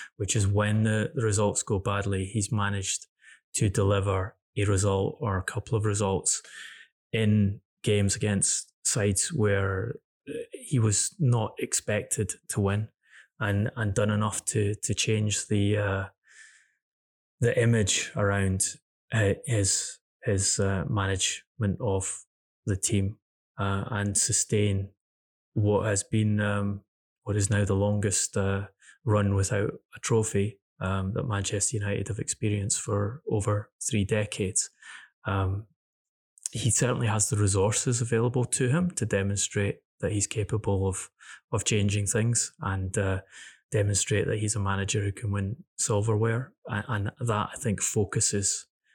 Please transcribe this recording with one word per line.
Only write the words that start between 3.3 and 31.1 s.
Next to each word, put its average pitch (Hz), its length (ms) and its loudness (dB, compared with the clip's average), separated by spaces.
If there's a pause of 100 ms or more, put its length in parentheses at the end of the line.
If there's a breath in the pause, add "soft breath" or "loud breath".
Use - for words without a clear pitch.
to - 120 2
deliver 98 680 0 (200)
a 101 100 0
result 98 540 2
or 101 180 0
a 92 60 -2
couple - 340 -4
of 101 60 0
results 101 580 0 (720 loud breath)
in 107 480 4 (240)
games 101 320 2
against - 560 -2 (120)
sides 101 500 0
where, 98 600 0 (340)
uh, 143 40 -10 (180)
he - 280 -2
was 107 400 2
not 120 380 2
expected - 800 -2 (120)
to - 140 -2
win, 101 260 0 (520 loud breath)
and, 101 360 0
and 107 180 -2
done 104 160 2
enough 107 360 0
to, 104 360 0
to 101 140 -2
change 107 520 0
the, 101 300 2
uh, 98 260 0 (1400 loud breath)
the 120 220 2
image 113 540 2
around, 98 500 2 (480)
uh, 101 200 4 (120)
his, - 540 -2 (240)
his, 98 360 0
uh, 98 300 0
management 98 880 -2
of 95 460 -2 (400)
the 101 100 0
team, 98 420 0 (420)
uh, 98 320 -2
and 101 260 -2
sustain 101 720 0 (640)
what 104 320 2
has 104 160 0
been, 107 380 2
um, 101 420 -2 (420)
what 104 120 -2
is 101 160 2
now 101 120 4
the 98 120 2
longest, 101 600 0
uh, 98 280 0 (420 loud breath)
run 101 300 4
without 98 360 0 (240)
a - 60 -18
trophy, 107 580 0 (200)
um, 95 340 -2